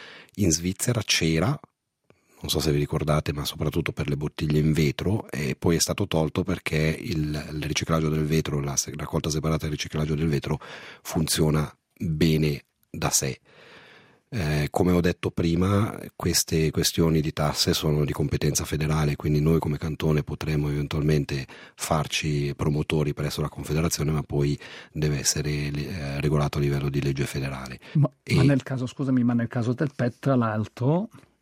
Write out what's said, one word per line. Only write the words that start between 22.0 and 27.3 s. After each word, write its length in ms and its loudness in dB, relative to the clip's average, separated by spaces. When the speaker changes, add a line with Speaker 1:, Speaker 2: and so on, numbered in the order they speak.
Speaker 1:
promotori 600 0
presso 260 -6
la 80 -4
Confederazione, 600 -2
ma 120 -2
poi 340 0
deve 260 -2
essere, 320 -2
eh, 680 -4
regolato 380 0
a 20 0
livello 300 0
di 120 0
legge 220 0
federale. 560 -6